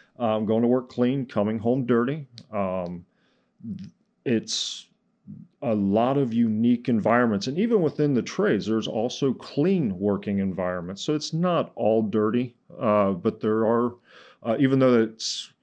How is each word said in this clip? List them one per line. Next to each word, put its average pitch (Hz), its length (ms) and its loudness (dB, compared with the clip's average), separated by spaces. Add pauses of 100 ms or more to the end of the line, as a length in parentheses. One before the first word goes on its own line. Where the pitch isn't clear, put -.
(180)
um, 110 300 0
going 113 160 2
to 120 40 2
work 123 220 2
clean, 127 380 0
coming 110 320 -2
home 123 260 0
dirty. 127 400 0 (260)
Um, 92 540 -4 (1200)
it's - 640 -4 (720)
a 117 140 0
lot 107 420 2
of 127 160 0
unique 117 560 2
environments. 110 560 2
And 139 140 -4
even 220 220 2
within 147 340 0
the 113 80 2
trades, 135 420 0
there's 110 220 0
also 123 440 -2
clean 143 680 -2
working 101 400 0
environments. 90 640 -4
So 151 100 -2
it's 151 200 -6
not 165 420 0
all 113 260 2
dirty, 110 540 0 (240)
uh, 104 320 2
but 98 280 -2
there 110 280 0
are, 120 260 2 (480)
uh, 113 180 -2
even 135 200 4
though 123 240 4
it's - 480 -8 (120)